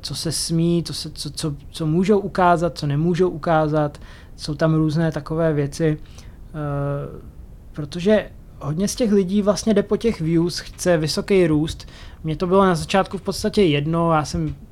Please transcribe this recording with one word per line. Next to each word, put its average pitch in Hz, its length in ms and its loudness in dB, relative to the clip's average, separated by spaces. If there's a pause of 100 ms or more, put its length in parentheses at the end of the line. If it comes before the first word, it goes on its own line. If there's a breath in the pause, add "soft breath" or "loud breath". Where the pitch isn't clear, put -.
co - 120 -8
se 160 180 -4
smí, 170 500 0
co 151 120 -8
se, - 160 -8
co, - 200 -10
co, 147 240 -4 (160)
co 165 160 -4
můžou 185 320 4
ukázat, 175 600 2
co 156 80 -4
nemůžou 160 420 2
ukázat. 156 680 0 (380 loud breath)
Jsou - 180 -6
tam 160 200 2
různé 156 380 2
takové 160 400 -2
věci, 151 460 0
eh, 143 1200 -8 (520)
protože 175 580 0 (300)
hodně 156 280 -2
z - 60 -4
těch 226 180 2
lidí 196 300 4
vlastně 202 320 2
jde 202 80 4
po 208 140 0
těch 220 240 0
views, 165 380 0
chce - 380 0
vysoký 175 500 2
růst. 156 420 0 (360 loud breath)
Mně 156 120 -2
to 185 100 -2
bylo 196 200 6
na 180 80 4
začátku 180 440 0
v - 40 -10
podstatě 208 400 0
jedno, 165 500 2
já 151 120 2
jsem 151 300 -4 (180)